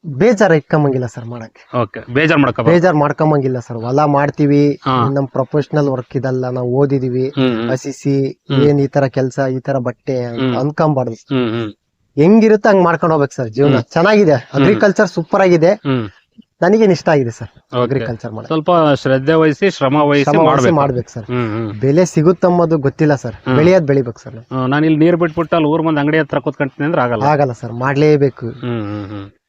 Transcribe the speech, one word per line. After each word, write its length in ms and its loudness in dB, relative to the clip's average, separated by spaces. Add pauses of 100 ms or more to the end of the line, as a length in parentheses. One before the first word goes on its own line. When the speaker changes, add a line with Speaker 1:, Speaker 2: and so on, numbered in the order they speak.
Speaker 1:
ಬೇಜಾರ್ 460 2
ಇಟ್ಕೊಂಬಂಗಿಲ್ಲ 540 0
ಸರ್ 180 -12
ಮಾಡಕ್ಕೆ. 580 -10
Speaker 2:
ಓಕೆ, 320 -10
ಬೇಜಾರ್ 240 2
ಮಾಡ್ಕೋಬಾರ್ದು. 380 2
Speaker 1:
ಬೇಜಾರ್ 180 2
ಮಾಡ್ಕೊಂಬಂಗಿಲ್ಲ 640 0
ಸರ್. 180 -12
ಹೊಲ 280 0
ಮಾಡ್ತೀವಿ, 800 2
Speaker 2:
ಹಾ. 260 0
Speaker 1:
ನಮ್ 180 -2
ಪ್ರೊಫೆಷನಲ್ 640 -2
ವರ್ಕ್ 280 -6
ಇದಲ್ಲ, 340 -4
ನಾವು 280 -4
ಓದಿದೀವಿ, 500 -2
Speaker 2:
ಹ್ಮ್, 320 -2
ಹ್ಮ್. 100 -4
Speaker 1:
ಹಸಿಸಿ, 720 -4 (100)
Speaker 2:
ಹ್ಮ್. 120 2
Speaker 1:
ಏನ್ 180 4
ಈ 60 0
ತರ 200 0
ಕೆಲ್ಸ, 320 -4 (120)
ಈ 100 -6
ತರ 180 -4
ಬಟ್ಟೆ 460 -6
ಅಂತ 160 -8
Speaker 2:
ಹ್ಮ್. 160 -2
Speaker 1:
ಅನ್ಕೊಂಬಾರ್ದು 580 -2
ಸರ್. 220 -8
Speaker 2:
ಹ್ಮ್, 140 0
ಹ್ಮ್. 220 -6 (440)
Speaker 1:
ಹೆಂಗಿರುತ್ತೆ 520 4
ಹಂಗ್ 160 4
ಮಾಡ್ಕೊಂಡು 300 0
ಹೋಗ್ಬೇಕು 200 -2
ಸರ್ 140 -6
ಜೀವನ. 260 2
Speaker 2:
ಹ್ಮ್. 80 0 (100)
Speaker 1:
ಚೆನ್ನಾಗಿದೆ, 420 4
Speaker 2:
ಹ್ಮ್. 280 -2
Speaker 1:
ಅಗ್ರಿಕಲ್ಚರ್ 460 2
ಸೂಪರ್ 320 -2
ಆಗಿದೆ. 340 4
Speaker 2:
ಹ್ಮ್. 340 -4 (540)
Speaker 1:
ನನಗೇನ್ 300 4
ಇಷ್ಟ 160 -2
ಆಗಿದೆ 220 0
ಸರ್ 260 -14
Speaker 2:
ಓಕೆ. 260 -6
Speaker 1:
ಅಗ್ರಿಕಲ್ಚರ್ 500 -6
ಮಾಡಕ್ಕೆ. 220 -6
Speaker 2:
ಸ್ವಲ್ಪ 160 -2 (240)
ಶ್ರದ್ಧೆ 380 0
ವಹಿಸಿ, 380 2
ಶ್ರಮ 260 -2
ವಹಿಸಿ 280 2
Speaker 1:
ಶ್ರಮ 120 2
ವಹಿಸಿ 100 4
Speaker 2:
ಮಾಡ್ಬೇಕು. 280 2
Speaker 1:
ಮಾಡ್ಬೇಕು 380 -2
ಸರ್. 120 -12
Speaker 2:
ಹ್ಮ್, 240 -4
ಹ್ಮ್. 320 -6
Speaker 1:
ಬೆಲೆ 240 2
ಸಿಗುತ್ತಂಬುದು 760 0
ಗೊತ್ತಿಲ್ಲ 360 0
ಸರ್, 200 -8
Speaker 2:
ಹ್ಮ್. 220 -2
Speaker 1:
ಬೆಳೆಯೋದ್ 300 4
ಬೆಳಿಬೇಕು 340 -2
ಸರ್ 140 -18
ನಾವು. 260 -10
Speaker 2:
ಹ್ಮ್, 100 -2
ನಾನ್ 140 0
ಇಲ್ಲಿ 140 2
ನೀರ್ 180 4
ಬಿಟ್ಬಿಟ್ಟು 400 -2
ಅಲ್ಲಿ 120 2
ಊರ್ 140 0
ಮಂದಿ 180 0
ಅಂಗಡಿ 180 0
ಹತ್ರ 200 -2
ಕೂತ್ಕೊಂತೀನಿ 480 -6
ಅಂದ್ರೆ 160 0
ಆಗಲ್ಲ. 200 -2
Speaker 1:
ಆಗಲ್ಲ 300 0
ಸರ್, 200 -12
ಮಾಡ್ಲೇಬೇಕು. 760 0
Speaker 2:
ಹ್ಮ್, 360 -8
ಹ್ಮ್, 240 -8
ಹ್ಮ್. 240 -14 (180)